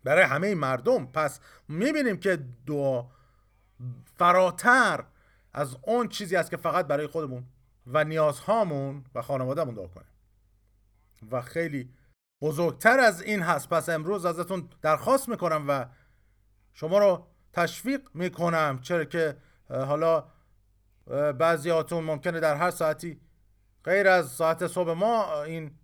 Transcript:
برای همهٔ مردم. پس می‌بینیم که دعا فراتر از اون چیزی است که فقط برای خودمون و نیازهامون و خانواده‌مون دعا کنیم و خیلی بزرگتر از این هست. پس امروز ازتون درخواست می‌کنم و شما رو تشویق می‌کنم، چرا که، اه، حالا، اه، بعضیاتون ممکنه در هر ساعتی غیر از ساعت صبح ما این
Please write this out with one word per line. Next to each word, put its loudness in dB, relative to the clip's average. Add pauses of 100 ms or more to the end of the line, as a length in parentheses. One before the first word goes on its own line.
برای 6
همهٔ 0
مردم. 0
پس -4 (280)
می‌بینیم -2
که -2 (280)
دعا -2 (1080)
فراتر 4 (480)
از -6
اون 0
چیزی -4
است 0
که -6
فقط 0
برای -2
خودمون -8 (420)
و 0
نیازهامون 0 (100)
و -4
خانواده‌مون -4
دعا -12
کنیم -20 (1200)
و -4
خیلی -6 (520)
بزرگتر 4
از 4
این -2
هست. 0
پس 0
امروز -2
ازتون -4 (140)
درخواست 2
می‌کنم -2
و 0 (840)
شما 0
رو 4 (260)
تشویق -2 (140)
می‌کنم، -2
چرا -2
که، -2 (340)
اه، -4
حالا، 0 (800)
اه، -2
بعضیاتون 0
ممکنه -4
در 2
هر 0
ساعتی -4 (640)
غیر 4
از 4
ساعت 0
صبح -2
ما 0
این -8 (140)